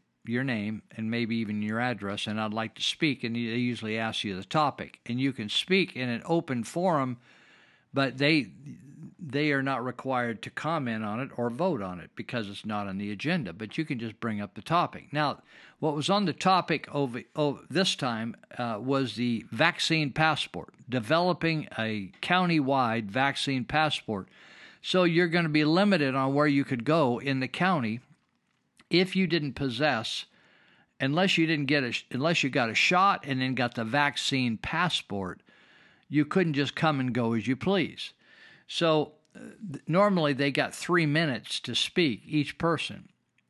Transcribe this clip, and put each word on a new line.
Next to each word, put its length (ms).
your 180
name 400
and 160
maybe 260
even 240
your 180
address, 480
and 120
"I'd 140
like 220
to 60
speak," 420
and 120
they 40
usually 580
ask 260
you 120
the 80
topic. 600
And 140
you 140
can 160
speak 460
in 140
an 160
open 400
forum, 520
but 240
they, 340
they 360
are 100
not 220
required 560
to 80
comment 560
on 160
it 160
or 120
vote 320
on 200
it 140
because 340
it's 160
not 220
on 100
the 140
agenda. 420
But 240
you 80
can 140
just 200
bring 220
up 140
the 60
topic. 520
Now, 280
what 160
was 140
on 160
the 80
topic 600
over, 280
over 360
this 260
time, 400
uh, 240
was 340
the 360
vaccine 600
passport, 640
developing 800
a 400
county-wide 920
vaccine 540
passport. 640
So 220
you're 240
gonna 220
be 160
limited 500
on 180
where 140
you 160
could 220
go 340
in 200
the 80
county 520
if 280
you 100
didn't 260
possess, 720
unless 360
you 80
didn't 200
get 180
a, 100
unless 300
you 80
got 200
a 60
shot 520
and 140
then 120
got 220
the 80
vaccine 760
passport, 840
you 160
couldn't 300
just 200
come 280
and 120
go 200
as 140
you 100
please. 560
So, 460
uh, 40
th-, 160
normally 440
they 200
got 220
three 320
minutes 560
to 140
speak, 500
each 320
person. 520